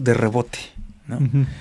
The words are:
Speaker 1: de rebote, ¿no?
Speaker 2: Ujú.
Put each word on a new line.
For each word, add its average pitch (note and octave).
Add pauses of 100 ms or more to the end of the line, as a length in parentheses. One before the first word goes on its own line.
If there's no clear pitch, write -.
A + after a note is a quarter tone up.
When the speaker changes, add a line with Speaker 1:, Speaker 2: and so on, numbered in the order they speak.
Speaker 1:
de B2+
rebote, A2+ (480)
¿no? A#2+
Speaker 2:
Ujú. C3+ (140)